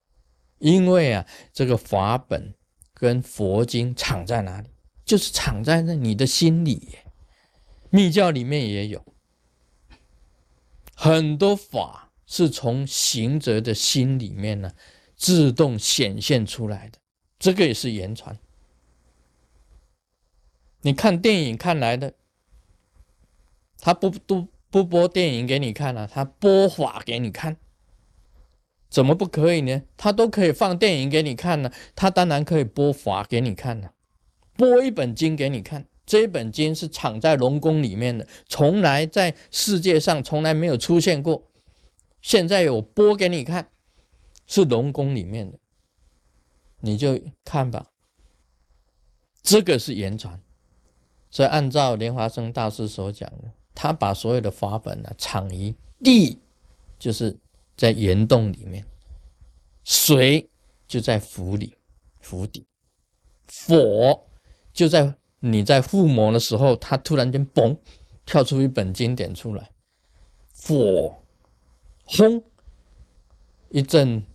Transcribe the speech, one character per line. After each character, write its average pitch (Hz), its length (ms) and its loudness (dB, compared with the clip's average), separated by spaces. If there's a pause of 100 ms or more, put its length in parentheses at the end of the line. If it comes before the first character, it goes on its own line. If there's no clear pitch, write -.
(580)
因 180 300 4
为 170 260 4
啊， 92 120 -4 (280)
这 135 120 -2
个 123 120 2
法 104 400 0
本 98 360 -8 (400)
跟 123 280 0
佛 104 420 -2
经 120 320 -4
藏 92 300 -4
在 113 160 -2
哪 95 180 -10
里？ 110 100 -16 (360)
就 214 120 4
是 - 140 -4
藏 110 320 -4
在 165 200 2
那 170 100 -4
你 120 200 -2
的 123 140 0
心 165 380 2
里 143 80 0 (180)
耶。 - 140 -20 (840)
密 190 220 4
教 180 200 2
里 131 120 -4
面 131 260 -4
也 101 180 -6
有。 104 140 -12 (1900)
很 156 440 2
多 196 180 2
法 - 560 -10 (140)
是 170 240 0
从 131 360 -4
行 131 540 -2
者 113 220 0
的 113 120 -4
心 131 460 0
里 101 140 -8
面 101 260 -6
呢， 95 140 -10 (420)
自 160 380 4
动 123 260 0
显 104 420 -2
现 120 240 0
出 113 220 -8
来 101 220 -10
的， - 100 -20 (400)
这 185 140 2
个 185 120 2
也 127 80 0
是 120 180 -6
言 101 220 -8
传。 - 240 -16 (2500)
你 143 120 2
看 175 280 2
电 202 220 2
影 117 120 -4
看 165 240 -2
来 120 160 0
的， 123 180 -8 (1600)
他 - 160 2
不， 185 180 -2
不， 190 380 -4 (200)
不 196 140 4
播 175 240 2
电 175 280 0
影 120 120 -4
给 131 100 0
你 135 140 -2
看 127 260 -6
啊， 107 80 -8
他 135 200 -6
播 196 420 4
法 147 380 -4
给 117 140 -6
你 117 120 -4
看。 160 240 -8 (1300)
怎 131 160 2
么 147 100 4
不 190 100 -2
可 170 300 0
以 160 60 0
呢？ 135 220 -4 (120)
他 - 160 0
都 226 180 2
可 202 160 0
以 160 60 4
放 180 260 -2
电 180 240 2
影 135 80 -2
给 156 140 2
你 143 140 -4
看 170 240 -2
呢， 127 100 -4 (240)
他 190 140 2
当 180 180 2
然 151 160 0
可 160 160 0
以 135 60 0
播 143 260 0
法 101 320 -4
给 117 160 -4
你 117 160 -2
看 113 240 -8
呢。 95 120 -16 (680)
播 247 260 6
一 262 80 -2
本 127 240 -4
经 156 200 -2
给 139 140 -2
你 127 120 -6
看， 139 240 -14 (200)
这 214 160 4
一 226 60 2
本 123 240 -6
经 156 220 -2
是 160 140 -8
藏 113 320 -6
在 156 160 4
龙 135 240 0
宫 156 240 0
里 101 120 -4
面 120 220 -4
的， - 80 -10 (220)
从 170 340 2
来 151 240 2
在 175 300 0 (160)
世 196 280 -2
界 165 200 4
上 151 240 0
从 151 180 -4
来 160 120 0
没 156 120 0
有 151 120 0
出 170 220 2
现 160 220 0
过。 151 300 -6 (720)
现 185 260 2
在 190 140 2
有 131 200 2
播 208 340 4
给 196 120 0
你 175 160 -4
看， 170 260 -8 (760)
是 - 180 2
龙 131 280 0
宫 139 220 -4
里 110 100 -6
面 98 280 -12
的， - 80 -20 (1200)
你 104 180 -4
就 131 220 -2 (240)
看 131 260 -4
吧。 - 180 -10 (1600)
这 214 180 4
个 170 160 0
是 120 180 -8
言 95 220 -6
传。 90 240 -16 (880)
所 - 160 2
以 - 40 4
按 147 200 0
照 127 260 0
莲 113 160 -4
花 120 160 -4
生 113 260 -8
大 113 160 -4
师 110 180 -6
所 101 240 -8
讲 - 180 -14 (120)
的， 110 100 -18 (240)
他 - 160 -2
把 104 220 -2
所 113 200 -4
有 123 60 0
的 107 100 -4
法 104 300 -6
本 107 260 -12
啊， 110 120 -16
藏 98 360 -6
于 98 220 -8 (260)
地， 240 380 4 (580)
就 120 140 -6
是 110 260 -6 (380)
在 117 160 4
岩 104 340 0
洞 113 260 2
里 95 140 -14
面； 95 180 -14 (1000)
水 139 640 4 (380)
就 123 140 -4
在 110 180 0
湖 98 380 -8
里、 101 180 -10 (480)
湖 92 240 -10
底， - 180 -20 (800)
佛 127 840 2 (440)
就 170 160 2
在 147 260 4 (260)
你 110 260 0
在 135 160 4
附 190 260 2
魔 110 240 4
的 117 80 2
时 117 160 -2
候， 127 220 2
他 - 180 -4
突 143 220 -2
然 127 120 0
间 139 200 -2
嘣， 127 280 2 (480)
跳 147 160 2
出 135 200 0
一 135 60 2
本 101 260 -4
经 120 200 -2
典 95 220 -6
出 110 180 -10
来， - 160 -12 (840)
火 98 640 0 (840)
轰 226 360 4 (1300)
一 143 120 0
阵 131 420 2 (120)